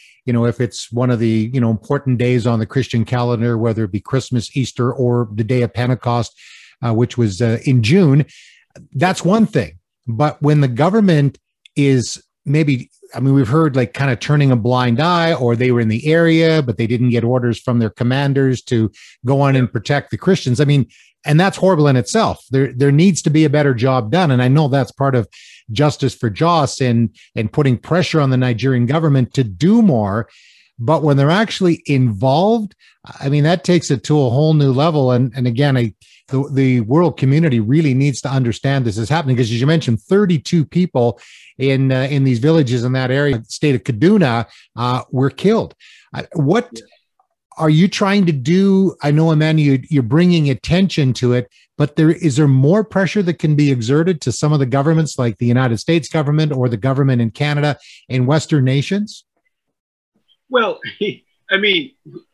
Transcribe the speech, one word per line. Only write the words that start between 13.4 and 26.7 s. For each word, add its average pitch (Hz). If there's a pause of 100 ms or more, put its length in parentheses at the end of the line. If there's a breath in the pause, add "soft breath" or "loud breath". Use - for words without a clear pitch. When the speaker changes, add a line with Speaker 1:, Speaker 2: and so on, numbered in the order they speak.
Speaker 1:
heard, 151
like, 123
kind 139
of 113
turning 147
a 127
blind 123
eye, 170
or 120
they 127
were 120
in 113
the 113
area, 160
but 120
they 117
didn't 123
get 117
orders 120
from 120
their 110
commanders 131
to 110 (340 loud breath)
go 139
on 135
and 127
protect 139
the 110
Christians. 131
I 147
mean, 139 (380 soft breath)
and 147
that's 190
horrible 175
in 135
itself. 123
There, 131
there 139
needs 165
to -
be 156
a 147
better 143
job 120
done. 170
And 123
I 127
know 147
that's 131
part 135
of 113 (440 loud breath)
Justice 139
for 120
Jos 151